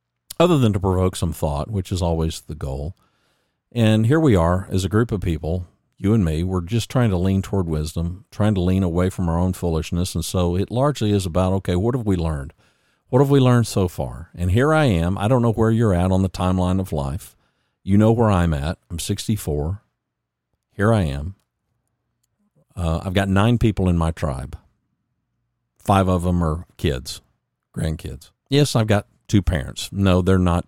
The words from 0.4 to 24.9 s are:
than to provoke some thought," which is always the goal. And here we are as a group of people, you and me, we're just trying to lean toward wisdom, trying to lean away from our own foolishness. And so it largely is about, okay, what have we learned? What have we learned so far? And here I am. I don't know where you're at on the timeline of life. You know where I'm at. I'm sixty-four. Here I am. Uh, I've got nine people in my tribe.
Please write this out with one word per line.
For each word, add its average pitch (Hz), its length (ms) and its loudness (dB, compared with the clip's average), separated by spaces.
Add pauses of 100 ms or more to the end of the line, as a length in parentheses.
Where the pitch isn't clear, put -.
than 113 160 2
to 101 80 -4
provoke 92 340 0
some 85 160 -4
thought," 76 400 -6
which 98 180 -6
is 90 120 -4
always 82 400 -4
the 76 140 -16
goal. 73 420 -10 (720)
And 110 340 2
here 143 140 2
we 143 160 4
are 90 340 2
as 92 140 -2
a 95 60 -2
group 113 240 0
of 92 80 -4
people, 82 440 -4 (320)
you 98 160 0
and 110 120 4
me, 80 180 0
we're 90 160 -2
just 95 300 -4
trying 123 220 2
to 92 60 0
lean 95 240 2
toward 95 260 -2
wisdom, 82 640 -4
trying 107 240 0
to 92 60 0
lean 92 220 2
away 90 260 0
from 92 200 -4
our 82 100 0
own 90 140 0
foolishness. 85 600 -4
And 82 120 -4
so 87 320 -2
it 95 140 -4
largely 123 400 0
is 98 140 2
about, 92 280 0
okay, 92 240 -2
what 117 180 0
have 117 100 -4
we 98 120 2
learned? 78 360 -4 (540)
What 127 120 2
have 139 100 4
we 143 100 6
learned 123 280 4
so 95 200 0
far? 67 480 -8
And 90 160 0
here 135 220 4
I 156 120 4
am. 92 320 2
I 101 120 -2
don't 127 120 4
know 117 120 2
where 113 180 2
you're 113 220 2
at 90 180 2
on 92 100 2
the 95 80 0
timeline 92 520 0
of 92 100 -6
life. 71 460 -6 (440)
You 98 160 2
know 110 140 6
where 113 180 4
I'm 87 240 2
at. 73 240 -4 (140)
I'm 85 80 -8
sixty-four. 92 840 -4 (920)
Here 107 200 2
I 104 100 2
am. 73 320 -4 (1400)
Uh, 82 280 -2
I've 95 100 -6
got 98 140 0
nine 104 300 2
people 98 320 0
in 87 80 2
my 80 140 0
tribe. 67 460 -6 (1200)